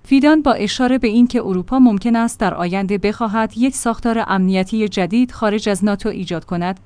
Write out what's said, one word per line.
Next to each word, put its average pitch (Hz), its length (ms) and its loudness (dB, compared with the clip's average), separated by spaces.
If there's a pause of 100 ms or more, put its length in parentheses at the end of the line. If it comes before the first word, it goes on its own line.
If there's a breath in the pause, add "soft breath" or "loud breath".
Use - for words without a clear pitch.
فیدان 294 380 4
با 277 100 4
اشاره 247 460 0
به 240 100 0
این 240 180 4
که 247 180 0
اروپا 185 340 -2
ممکن 233 380 4
است 226 240 -2
در 190 140 0
آینده 190 440 -2
بخواهد 220 580 -2
یک 262 180 0
ساختار 226 540 -2
امنیتی 190 600 0
جدید 208 440 0
خارج 214 360 -2
از 202 160 0
ناتو 208 240 0
ایجاد 180 360 -6
کند، 180 420 -4